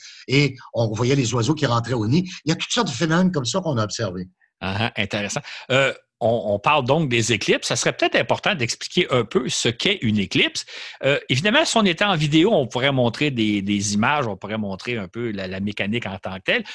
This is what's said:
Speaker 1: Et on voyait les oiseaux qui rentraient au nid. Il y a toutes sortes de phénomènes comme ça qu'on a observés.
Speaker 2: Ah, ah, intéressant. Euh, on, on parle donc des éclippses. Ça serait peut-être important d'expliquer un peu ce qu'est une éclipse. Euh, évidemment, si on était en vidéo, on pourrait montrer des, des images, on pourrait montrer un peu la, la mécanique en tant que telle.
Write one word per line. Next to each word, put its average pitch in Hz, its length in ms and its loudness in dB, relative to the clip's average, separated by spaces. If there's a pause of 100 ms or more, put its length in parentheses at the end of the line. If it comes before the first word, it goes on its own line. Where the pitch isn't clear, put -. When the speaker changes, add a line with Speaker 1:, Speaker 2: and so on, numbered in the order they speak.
(280)
Speaker 1:
Et 131 280 2 (160)
on 117 200 0
voyait 120 240 2
les 131 180 0
oiseaux 123 200 2
qui 143 120 0
rentraient 117 280 0
au 110 120 0
nid. 156 180 2 (200)
Il 147 60 0
y - 20 4
a - 40 -2
toutes - 140 -6
sortes 247 180 0
de 143 40 -4
phénomènes 170 400 2
comme 143 140 -2
ça 190 140 -2
qu'on 160 160 -2
a 110 80 2
observés. 92 440 -6 (320)
Speaker 2:
Ah, 95 340 -2
ah, - 60 -2
intéressant. 104 400 -4 (320)
Euh, 131 200 4 (300)
on, 110 320 0
on 101 40 0
parle 147 260 2
donc 143 240 2
des 117 240 2
éclippses. 175 340 0
Ça 135 100 -2
serait - 200 0
peut-être - 180 0
important 185 400 0
d'expliquer 151 560 -2
un 123 140 2
peu - 240 -2
ce - 220 0
qu'est 185 320 0
une 107 160 2
éclipse. 160 480 0 (360)
Euh, 139 160 2 (120)
évidemment, 208 340 2
si - 140 0
on 220 80 6
était 175 180 2
en 202 100 4
vidéo, 156 380 4
on 151 160 4
pourrait 131 240 0
montrer 131 380 2
des, 107 320 0
des 101 320 0
images, 127 320 2
on 101 100 -6
pourrait 104 220 -8
montrer 104 400 -6
un 95 100 -8
peu 117 240 -6
la, 95 160 -8
la 95 120 -8
mécanique 104 460 -4
en 95 120 -8
tant 95 180 -10
que 95 80 -14
telle. 214 200 -2 (100)